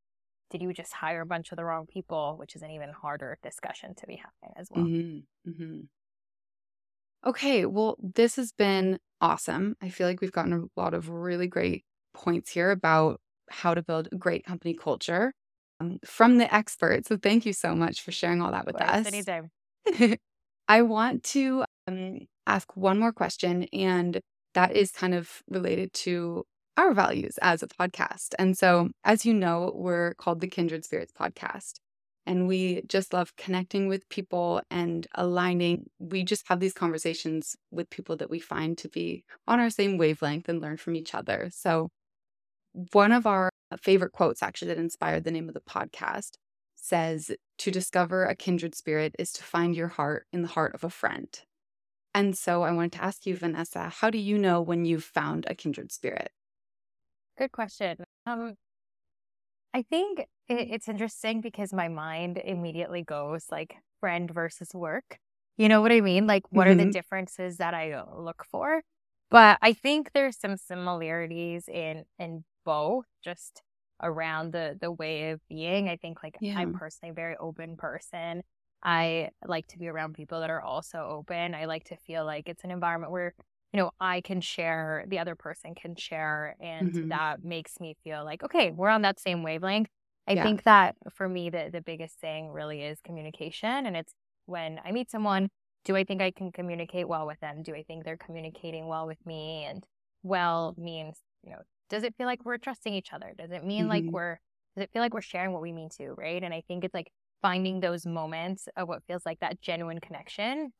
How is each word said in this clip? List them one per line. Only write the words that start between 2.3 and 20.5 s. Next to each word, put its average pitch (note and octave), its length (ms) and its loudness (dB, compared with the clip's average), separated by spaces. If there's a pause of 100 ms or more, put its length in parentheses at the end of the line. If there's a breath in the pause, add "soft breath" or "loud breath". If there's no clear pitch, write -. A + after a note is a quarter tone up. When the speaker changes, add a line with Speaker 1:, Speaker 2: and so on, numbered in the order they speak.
Speaker 1:
which - 180 -18
is E3 80 -18
an D#3 80 -14
even D3 200 -12
harder D3 520 -10
discussion - 520 -14
to - 120 -18
be - 100 -14
having - 400 -20
as F3+ 140 -18
well. E3+ 160 0
Speaker 2:
Mm-hmm. E3 640 -6
Mm-hmm. D#3+ 320 -12 (1400)
Okay, C4 400 2
well, G#3+ 360 0
this A#3 340 4
has B3 160 -4
been F#3+ 480 2 (220)
awesome. E3+ 600 0
I F#3+ 80 -8
feel F3+ 180 -2
like F#3 120 -2
we've F#3 120 -4
gotten E3+ 220 0
a E3+ 260 -4
lot F3 140 0
of E3 160 -6
really F3 380 -4
great F3+ 380 -2 (280)
points - 380 -2
here F3+ 200 2
about D#3+ 500 4 (280)
how - 240 0
to E3+ 80 2
build D#3+ 300 -2
a F3+ 60 -6
great F3 260 0
company E3+ 300 -6
culture, E3+ 600 0 (460)
um, F3 260 -4
from A#3+ 320 8
the A#3+ 160 6
experts. - 540 2
So G#3+ 100 2
thank G#3+ 280 4
you G#3 80 0
so E3+ 220 -2
much E3 260 0
for F3+ 100 -12
sharing F3 300 2
all E3+ 100 0
that - 140 -2
Speaker 1:
Of - 80 -4
Speaker 2:
with - 80 -4
Speaker 1:
course, G#3+ 240 4
Speaker 2:
us. - 0 -
Speaker 1:
anytime. G3 460 -6 (340)
Speaker 2:
<laughs> A#3 320 6 (500)